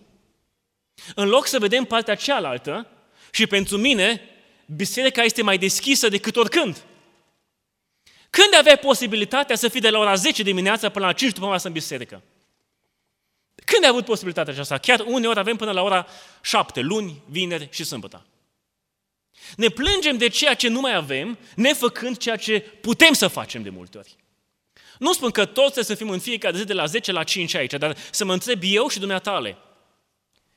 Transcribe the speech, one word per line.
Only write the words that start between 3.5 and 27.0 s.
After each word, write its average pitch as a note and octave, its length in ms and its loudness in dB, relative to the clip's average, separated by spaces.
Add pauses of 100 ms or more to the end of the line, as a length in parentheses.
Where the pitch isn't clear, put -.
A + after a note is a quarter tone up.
mine, A3 440 2 (540)
biserica A#3+ 480 0
este A3+ 180 0
mai G3 160 2
deschisă G#3+ 520 0
decât G3+ 260 -4
oricând. A#3 480 0 (1500)
Când G4+ 240 6
aveai C#4+ 260 10
posibilitatea B3 760 0
să A#3 120 -2
fii B3 140 -2
de A3 80 4
la G#3+ 100 2
ora G3+ 160 4
zece F#3+ 280 0
dimineața G3 460 0
până G3+ 160 -4
la F3+ 80 2
cinci B3+ 200 0
după F#3 120 -8
masă F#3+ 220 -2
în E3 60 -10
biserică? B2 500 -10 (1400)
Când G#4 180 4
ai C#4 60 8
avut A#3+ 160 2
posibilitatea F3+ 480 -4
aceasta? C#3 240 -6
Chiar A3 280 2
uneori A#3 340 -2
avem A3 160 -2
până A3 160 -6
la F3+ 100 0
ora F#3 260 0 (340)
șapte, - 400 -2
luni, E3+ 480 -4
vineri E3 420 -6
și - 120 -10
sâmbătă. F#2 420 -12 (1300)
Ne A3 140 2
plângem D4+ 480 0
de A#3 100 2
ceea C#4 260 2
ce B3 140 0
nu A#3 120 0
mai B3+ 160 -2
avem, D3+ 420 -4 (180)
nefăcând B3 600 0
ceea A3+ 180 -4
ce G#3+ 240 -2
putem C#4 540 2
să G3 140 2
facem A#2 340 -6
de G2 80 -10
multe F2+ 280 -18
ori. - 180 -20 (840)
Nu D#4 140 2
spun B3 180 -2
că G#3 140 2
toți C#4 280 2
trebuie B3 100 -2
să G#3+ 120 -4
fim A3 140 -10
în F#3 100 -4
fiecare G3+ 380 -4
zi G#3 80 -4
de G3+ 80 -6
la F3 120 -2
zece D#3 260 -4